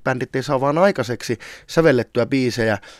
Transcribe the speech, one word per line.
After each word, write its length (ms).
bändit 320
ei 80
saa 180
vaan 160
aikaiseksi 600
sävellettyä 580
biisejä. 520